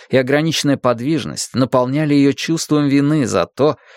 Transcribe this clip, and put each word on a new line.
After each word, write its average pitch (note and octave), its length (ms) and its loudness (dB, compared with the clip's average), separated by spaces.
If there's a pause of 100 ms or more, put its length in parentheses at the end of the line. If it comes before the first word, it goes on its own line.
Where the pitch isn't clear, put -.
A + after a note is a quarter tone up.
(100)
и B2 60 2
ограниченная C#3 600 0
подвижность A#2+ 760 -4
наполняли C3 600 0
ее C#3 180 4
чувством D3+ 560 -2
вины C#3+ 380 2
за F#2+ 200 0
то, C#3+ 320 -2 (180)